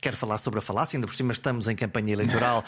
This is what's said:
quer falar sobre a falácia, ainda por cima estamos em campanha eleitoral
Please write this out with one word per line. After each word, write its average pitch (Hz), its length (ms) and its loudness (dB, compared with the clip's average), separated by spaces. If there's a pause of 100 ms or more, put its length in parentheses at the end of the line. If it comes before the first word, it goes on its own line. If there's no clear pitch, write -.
quer 131 140 -2
falar 107 220 0
sobre 107 220 0
a - 20 -4
falácia, 143 360 0
ainda 117 100 0
por - 80 -8
cima 127 160 0
estamos 117 380 0
em 110 80 0
campanha 107 340 0
eleitoral 113 560 2